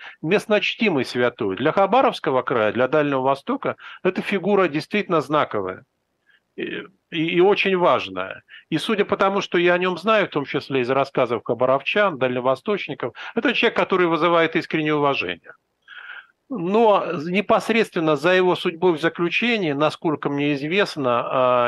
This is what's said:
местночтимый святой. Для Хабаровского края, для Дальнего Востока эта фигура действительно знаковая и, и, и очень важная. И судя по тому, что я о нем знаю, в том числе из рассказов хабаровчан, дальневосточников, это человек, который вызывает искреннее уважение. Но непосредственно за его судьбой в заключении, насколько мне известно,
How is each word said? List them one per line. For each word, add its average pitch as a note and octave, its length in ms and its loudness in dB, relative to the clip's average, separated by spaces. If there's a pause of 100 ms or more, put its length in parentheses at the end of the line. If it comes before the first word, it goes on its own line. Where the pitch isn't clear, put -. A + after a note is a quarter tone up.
(220)
местночтимый G3 840 0
святой. A#2 520 -2
Для C#3 160 0
Хабаровского G3 720 2
края, A2 300 0
для A#2+ 160 0
Дальнего C#3+ 320 0
Востока C#3 560 -2 (260)
эта F#3+ 200 -2
фигура F#3+ 460 0
действительно D#3+ 540 -2
знаковая B2 640 -2 (720)
и, - 280 -8 (260)
и, E3+ 260 -4
и E3+ 40 6
очень G3 360 4
важная. G2 640 0 (280)
И D#3 80 0
судя G3+ 260 0
по G3 120 -2
тому, G3 240 0
что - 180 -2
я F3 160 4
о F3+ 40 2
нем F3+ 200 -2
знаю, G#3 280 0
в - 40 -8
том C#3+ 140 -4
числе C3+ 380 -4
из A#2+ 80 -2
рассказов C3 540 0
хабаровчан, C3+ 760 0
дальневосточников, C3 960 -4 (200)
это A#3 200 0
человек, - 220 0
который F#3 300 2
вызывает E3 500 2
искреннее D#3 380 -2
уважение. C3+ 580 -2 (960)
Но G3+ 560 2 (180)
непосредственно F#3 920 0
за E3 180 2
его F#3 200 4
судьбой F3 380 0
в D3 80 -4
заключении, F3 720 0
насколько D3 560 -2
мне C#3+ 260 -2
известно, C#3+ 680 0 (460)